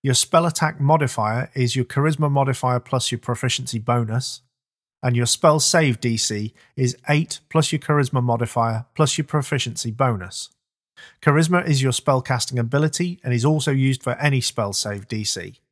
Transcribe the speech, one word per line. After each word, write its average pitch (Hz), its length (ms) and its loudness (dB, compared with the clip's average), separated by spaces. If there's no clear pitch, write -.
Your 135 100 2
spell 170 320 4
attack 160 360 -2
modifier 127 720 0
is 123 200 0
your 127 100 0
Charisma 147 440 0
modifier 131 500 0
plus - 320 -2
your 117 80 -6
proficiency 123 600 -4
bonus. 120 640 -2
And 120 140 0
your 120 100 2
spell 156 340 4
save 147 420 2
D 117 160 0
C 107 360 -4
is 127 220 0
eight 151 320 0
plus - 220 0
your 156 80 -2
Charisma 135 420 0
modifier 117 720 0
plus 147 240 2
your 151 80 -4
proficiency 131 680 -4
bonus. 107 580 -2
Charisma 160 460 2
is 139 140 2
your 131 100 2
spellcasting 127 680 -2
ability 151 640 -2
and 127 80 -2
is 120 140 0
also 151 260 2
used 135 300 2
for 120 120 -4
any 139 280 0
spell 101 320 -4
save 104 340 -6
D 107 160 -6
C. 101 360 -8